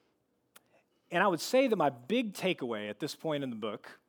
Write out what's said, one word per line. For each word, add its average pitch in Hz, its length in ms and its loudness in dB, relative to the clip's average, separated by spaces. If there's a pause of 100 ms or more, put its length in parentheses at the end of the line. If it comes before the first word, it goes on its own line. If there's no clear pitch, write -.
(1120)
And 175 100 4
I 208 60 6
would 175 140 2
say 269 260 2
that 220 80 2
my 151 140 4
big 202 440 -2
takeaway 117 560 -2
at 104 120 -8
this 151 140 -6
point 147 280 -4
in 131 60 -4
the 117 80 -8
book, 107 520 -8